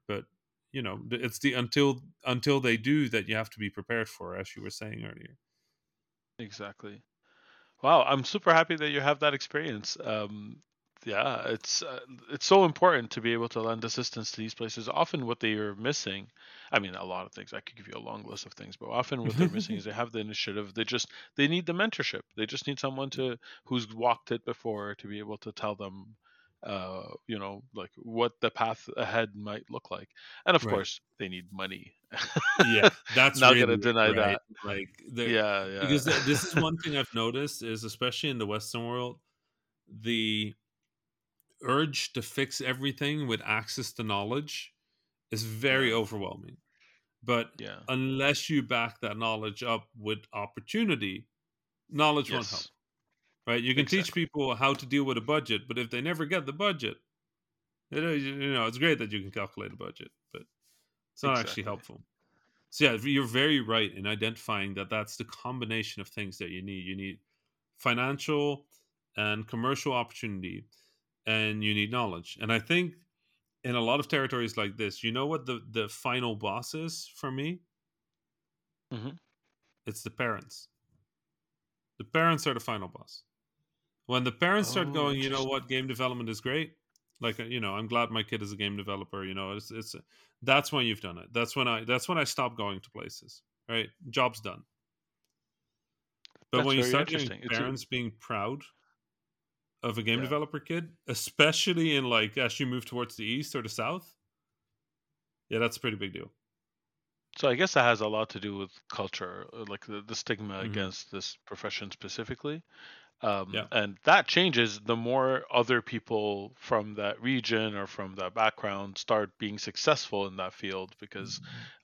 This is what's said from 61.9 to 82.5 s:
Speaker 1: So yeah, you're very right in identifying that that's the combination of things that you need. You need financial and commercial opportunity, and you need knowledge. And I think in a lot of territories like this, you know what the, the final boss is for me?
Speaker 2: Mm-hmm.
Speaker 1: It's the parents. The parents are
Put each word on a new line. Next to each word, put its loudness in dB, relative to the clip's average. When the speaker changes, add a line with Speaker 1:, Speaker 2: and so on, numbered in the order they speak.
Speaker 1:
So 2
yeah, 8
you're 2
very 4
right 2
in -8
identifying -2
that -6
that's -4
the -6
combination -6
of -14
things -10
that -8
you -10
need. -8
You -6
need -8
financial 0
and -2
commercial 0
opportunity, -4
and 2
you 4
need 2
knowledge. -2
And 0
I 4
think 0
in 0
a 2
lot 4
of -4
territories 0
like -2
this, -4
you 0
know 0
what -4
the, -4
the -2
final -2
boss -4
is -8
for -8
me? -4
Speaker 2:
Mm-hmm. -8
Speaker 1:
It's -10
the -10
parents. -6
The -10
parents 4
are 2